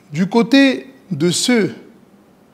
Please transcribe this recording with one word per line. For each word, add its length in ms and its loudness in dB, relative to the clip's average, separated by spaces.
du 160 -4
côté 600 2
de 200 -2
ceux 420 -2